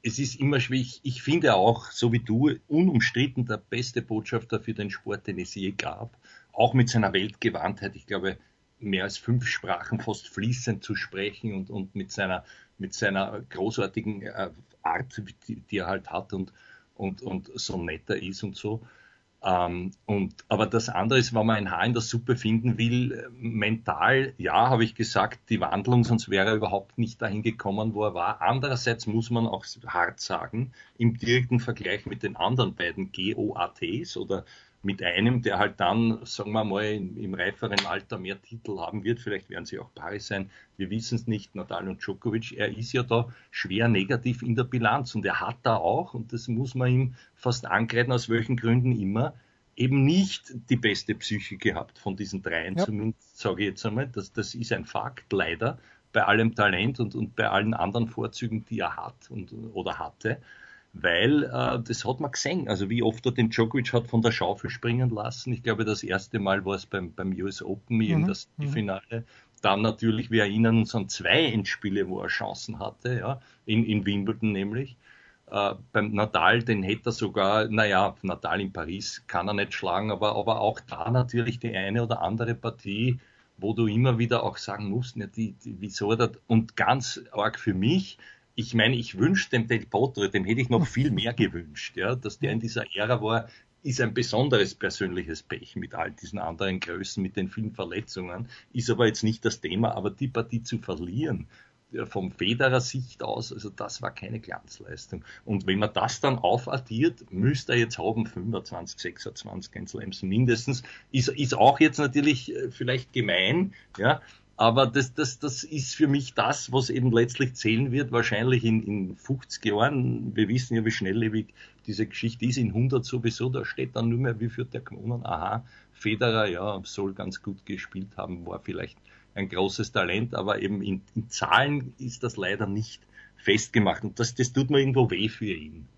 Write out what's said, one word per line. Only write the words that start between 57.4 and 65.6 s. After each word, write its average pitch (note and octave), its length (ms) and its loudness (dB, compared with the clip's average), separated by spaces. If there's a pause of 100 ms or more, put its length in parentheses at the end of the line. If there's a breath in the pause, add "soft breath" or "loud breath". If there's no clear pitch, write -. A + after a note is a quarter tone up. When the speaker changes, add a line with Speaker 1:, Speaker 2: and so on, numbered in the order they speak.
Speaker 1:
allen G#2 240 2
anderen A2+ 360 0
Vorzügen, A2+ 600 -6
die A2 120 -4
er E2 160 -4
hat - 340 -14
und, G#2+ 200 -10 (220)
oder F#2 260 -6
hatte. - 440 -6 (540 loud breath)
Weil, G#2+ 460 4
äh, B2+ 400 -2
das A#2 220 -6
hat C3 160 -4
man C#3+ 100 -6
gesehen, D#3 380 -2
also G2 200 -2
wie A#2 140 0
oft A2+ 240 0
er B2 60 2
den A2+ 180 2
Djokovic A#2 420 0
hat A#2+ 140 0
von A2+ 160 2
der A2+ 80 4
Schaufel G2+ 400 -4
springen B2 400 0
lassen. A2+ 420 -6
Ich - 120 -6